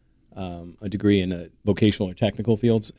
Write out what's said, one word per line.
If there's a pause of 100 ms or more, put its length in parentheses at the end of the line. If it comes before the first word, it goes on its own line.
(360)
um,
a
degree
in
the (140)
vocational
or
technical
fields,